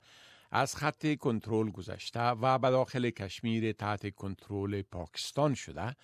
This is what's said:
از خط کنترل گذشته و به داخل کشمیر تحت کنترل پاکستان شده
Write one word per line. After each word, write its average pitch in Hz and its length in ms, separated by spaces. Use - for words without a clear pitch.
از 131 240
خط 147 420
کنترل 110 520
گذشته 92 500
و 123 380
به 127 120
داخل 127 400
کشمیر 110 640
تحت 104 440
کنترل 98 680
پاکستان 127 720
شده 90 500